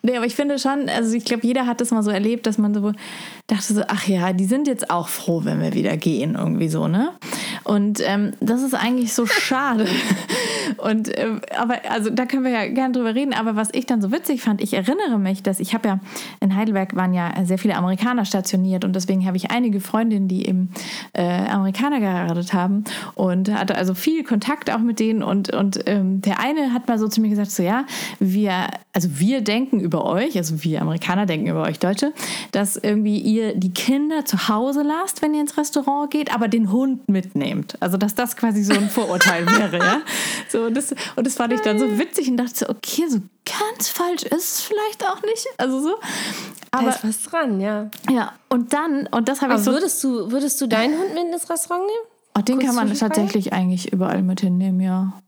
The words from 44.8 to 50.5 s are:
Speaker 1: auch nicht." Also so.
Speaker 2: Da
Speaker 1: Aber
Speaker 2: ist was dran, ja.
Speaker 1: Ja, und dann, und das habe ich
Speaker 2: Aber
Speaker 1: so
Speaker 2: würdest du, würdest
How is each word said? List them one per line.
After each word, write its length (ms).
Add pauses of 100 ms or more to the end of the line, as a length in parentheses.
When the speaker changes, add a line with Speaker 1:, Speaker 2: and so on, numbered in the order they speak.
Speaker 1:
auch 160
nicht." 240 (120)
Also 220
so. 140 (760)
Speaker 2:
Da 80
Speaker 1:
Aber 120
Speaker 2:
ist 140
was 180
dran, 380
ja. 300 (200)
Speaker 1:
Ja, 220 (160)
und 240
dann, 380
und 180
das 140
habe 100
ich 40
Speaker 2:
Aber 80
Speaker 1:
so 80
Speaker 2:
würdest 300
du, 280
würdest 300